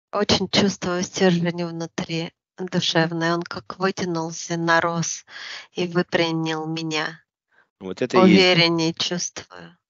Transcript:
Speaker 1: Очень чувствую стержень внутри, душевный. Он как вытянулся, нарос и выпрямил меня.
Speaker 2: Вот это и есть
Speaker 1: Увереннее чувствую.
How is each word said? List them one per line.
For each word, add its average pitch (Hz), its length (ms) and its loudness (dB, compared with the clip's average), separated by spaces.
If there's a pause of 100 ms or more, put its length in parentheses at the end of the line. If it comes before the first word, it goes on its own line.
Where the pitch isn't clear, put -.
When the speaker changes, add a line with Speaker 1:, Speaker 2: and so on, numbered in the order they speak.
(120)
Speaker 1:
Очень 202 380 0
чувствую 185 520 0
стержень 175 600 2
внутри, 165 680 -6 (260)
душевный. 170 760 0
Он 170 100 -2
как - 360 -12
вытянулся, 170 800 -4
нарос 165 680 0 (480)
и 180 140 -4
выпрямил 165 800 -2
меня. 160 560 -6 (580)
Speaker 2:
Вот 95 220 -8
это 127 160 2
и 190 120 10
есть - 20 8
Speaker 1:
Увереннее 170 600 4
чувствую. 175 840 -8 (120)